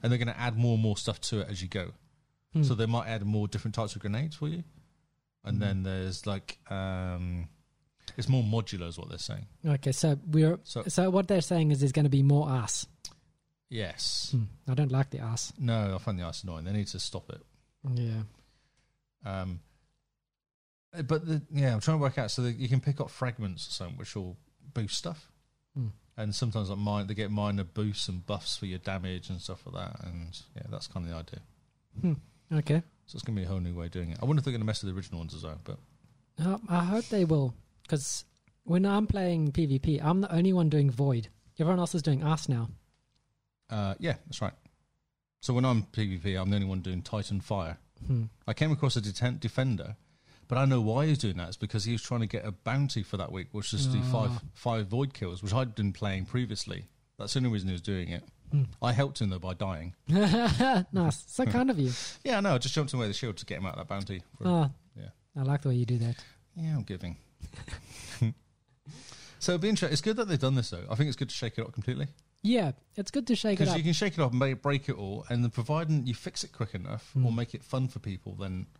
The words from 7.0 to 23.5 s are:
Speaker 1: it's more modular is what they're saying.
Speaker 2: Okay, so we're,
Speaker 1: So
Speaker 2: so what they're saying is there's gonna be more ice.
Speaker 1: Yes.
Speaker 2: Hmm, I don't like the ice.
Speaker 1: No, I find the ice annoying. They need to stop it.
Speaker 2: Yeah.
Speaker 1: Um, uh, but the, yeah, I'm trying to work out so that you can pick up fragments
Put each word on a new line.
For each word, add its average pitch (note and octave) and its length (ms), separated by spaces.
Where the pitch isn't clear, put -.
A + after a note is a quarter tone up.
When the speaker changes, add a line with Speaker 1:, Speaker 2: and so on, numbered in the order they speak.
Speaker 1:
it's A#2 100
more C3 160
modular G#2 460
is E2+ 80
what E2+ 100
they're D#2+ 100
saying. G2 280
Speaker 2:
Okay, C#3 280
so D3 340
we're, D#3 380
Speaker 1:
So - 240
Speaker 2:
so F3+ 200
what F#3 200
they're G3 100
saying D#3+ 320
is C#3 80
there's C3+ 140
gonna D3 160
be C3+ 140
more C#3+ 260
ice. B2+ 360
Speaker 1:
Yes. - 640
Speaker 2:
Hmm, A#2 120
I B2+ 40
don't C3+ 180
like C3+ 200
the C3 100
ice. A2+ 360
Speaker 1:
No, A2 380
I - 20
find F#2 220
the F2 60
ice D#2+ 180
annoying. E2 220
They F#2+ 80
need G#2 140
to F#2+ 120
stop - 300
it. - 120
Speaker 2:
Yeah. A2+ 280
Speaker 1:
Um, F#2 380
uh, E3+ 100
but D#3+ 220
the, D#3 160
yeah, C#3 200
I'm G#2+ 60
trying D#3 180
to D3+ 40
work C#3 160
out A#2 140
so - 120
that A#2+ 140
you B2+ 100
can A2+ 140
pick C#3+ 180
up - 100
fragments A2 580